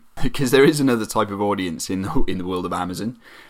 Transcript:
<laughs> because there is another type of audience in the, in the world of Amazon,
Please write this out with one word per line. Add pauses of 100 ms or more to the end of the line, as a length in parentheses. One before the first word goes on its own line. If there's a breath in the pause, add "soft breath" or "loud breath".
<laughs>
because
there
is
another
type
of
audience
in
the,
in
the
world
of
Amazon, (320 loud breath)